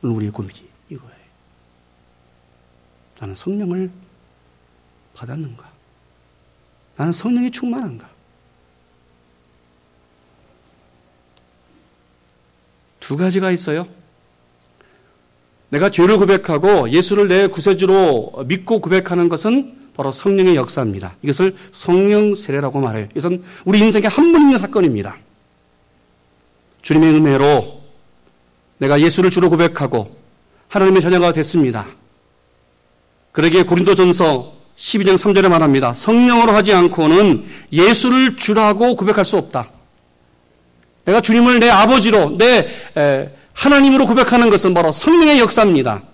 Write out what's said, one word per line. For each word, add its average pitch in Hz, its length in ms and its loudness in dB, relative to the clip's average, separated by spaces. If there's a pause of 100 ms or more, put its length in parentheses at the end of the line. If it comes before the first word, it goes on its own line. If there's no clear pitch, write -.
오늘 117 140 -6
우리의 107 160 -8
고민이 - 360 -16 (220)
이거예요. - 240 -20 (2000)
나는 98 160 -16
성령을 185 560 -8 (1200)
받았는가? 127 580 -18 (1200)
나는 151 160 -6
성령이 247 380 -4
충만한가? 233 580 -12 (4000)
두 - 160 -12
가지가 185 340 -4
있어요. 156 360 -6 (1800)
내가 165 200 -2
죄를 196 280 2
고백하고 180 720 0
예수를 190 380 0
내 190 180 2
구세주로 185 1000 0
믿고 185 340 -4
고백하는 175 480 -2
것은 226 680 -4
바로 139 160 -6
성령의 190 440 0
역사입니다. 98 680 -6
이것을 180 320 -2 (180)
성령 202 640 0
세례라고 139 460 -6
말해요. 110 320 -6
이것은 175 300 -6 (220)
우리 196 140 0
인생에 214 280 2
한 302 260 2
번 320 100 4
있는 269 160 4
사건입니다. 135 580 -4 (1700)
주님의 156 320 2
은혜로 143 680 0 (960)
내가 143 220 0
예수를 170 300 2
주로 175 200 0
고백하고 151 680 -4 (520)
하나님의 190 320 2
자녀가 175 320 0
됐습니다. 143 540 -2 (1500)
그러기에 165 320 2
고린도전서 175 880 0 (220)
십이 - 280 -4
장 190 120 2
삼 208 180 0
절에 190 140 2
말합니다. 143 440 0
"성령으로 233 600 2
하지 208 200 2
않고는 175 760 2 (240)
예수를 233 640 2
주라고 214 600 0
고백할 202 280 0
수 - 120 -4
없다." 135 340 -6 (1300)
내가 202 160 0
주님을 233 400 2
내 233 80 4
아버지로, 214 720 2
내, 233 300 2 (280)
에, 143 340 -2 (220)
하나님으로 277 540 2
고백하는 233 440 2
것은 190 240 0
바로 170 160 0
성령의 302 480 4
역사입니다. 165 640 0 (120)